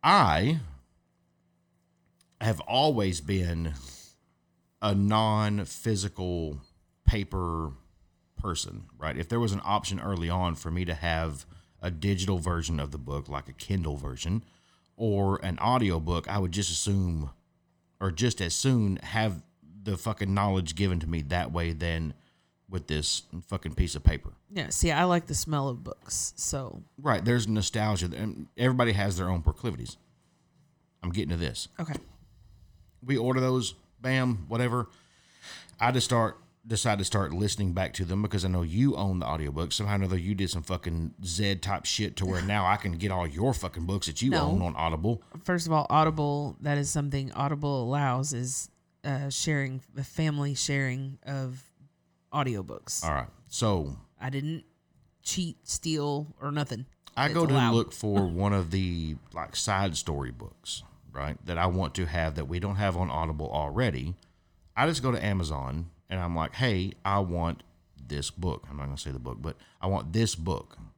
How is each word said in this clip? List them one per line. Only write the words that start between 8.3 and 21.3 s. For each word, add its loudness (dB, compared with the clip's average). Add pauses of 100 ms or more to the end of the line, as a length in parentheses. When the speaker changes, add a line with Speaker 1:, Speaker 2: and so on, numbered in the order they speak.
Speaker 1:
person, -6 (140)
right? -4
If -4
there 0
was 2
an -2
option 0
early -2
on 0
for -8
me 0
to -4
have -2 (340)
a -4
digital 0
version 0
of -4
the -8
book, -6
like -8
a -16
Kindle -2
version, -2 (540)
or 2
an -2
audiobook, 2
I -2
would 0
just -2
assume, 0 (680)
or 0
just 0
as -2
soon, 4
have -2 (420)
the -2
fucking -2
knowledge 2
given 2
to -4
me -2
that -2